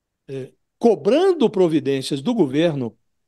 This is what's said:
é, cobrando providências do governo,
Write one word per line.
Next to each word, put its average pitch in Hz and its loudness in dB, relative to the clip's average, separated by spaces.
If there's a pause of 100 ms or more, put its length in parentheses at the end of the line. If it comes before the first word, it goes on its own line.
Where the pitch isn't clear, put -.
(280)
é, 131 -12 (260)
cobrando 240 2
providências 139 -2
do 214 -2
governo, 143 -2 (300)